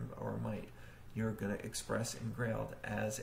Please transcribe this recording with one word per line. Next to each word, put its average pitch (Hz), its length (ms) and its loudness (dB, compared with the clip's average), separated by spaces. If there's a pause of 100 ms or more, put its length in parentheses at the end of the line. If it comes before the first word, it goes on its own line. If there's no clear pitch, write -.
(260)
or 107 100 0
a 110 40 0
mite, 110 300 0 (460)
you're 110 160 4
gonna 101 240 2
express - 600 0
engrailed 113 600 0 (100)
as 107 380 2